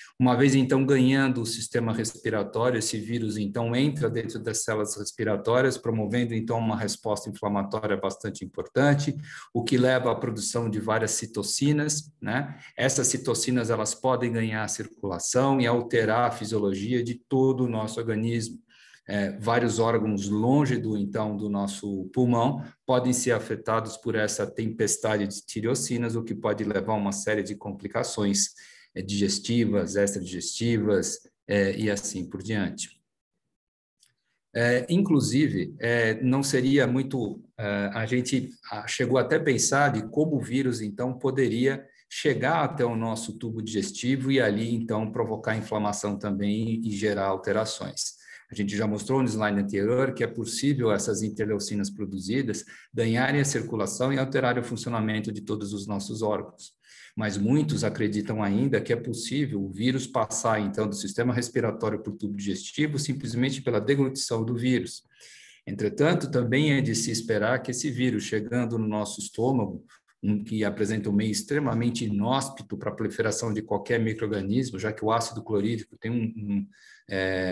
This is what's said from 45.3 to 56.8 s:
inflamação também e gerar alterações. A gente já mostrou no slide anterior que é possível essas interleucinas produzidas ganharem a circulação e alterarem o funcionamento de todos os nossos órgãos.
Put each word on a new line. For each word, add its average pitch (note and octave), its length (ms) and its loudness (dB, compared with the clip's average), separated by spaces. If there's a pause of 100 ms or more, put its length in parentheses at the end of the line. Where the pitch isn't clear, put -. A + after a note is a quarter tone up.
inflamação G#2 640 -2
também G#2 640 -2
e A2+ 60 -4
gerar G2+ 380 0
alterações. G2 920 -4 (340)
A - 40 -16
gente G2+ 200 -2
já G#2+ 120 0
mostrou G#2 340 0
no B2 80 2
slide G#2+ 300 0
anterior G#2 560 2
que - 80 -2
é A2+ 40 2
possível B2+ 640 0
essas G2+ 300 0
interleucinas G#2 720 -2
produzidas G2+ 760 -4 (260)
ganharem B2+ 500 2
a C3+ 40 2
circulação A#2 640 0
e C#3 60 0
alterarem C3 460 2
o - 20 -8
funcionamento A2 640 -2
de G#2 100 -8
todos G#2 300 -4
os G2 140 -6
nossos G#2+ 380 -6
órgãos. - 500 -4 (420)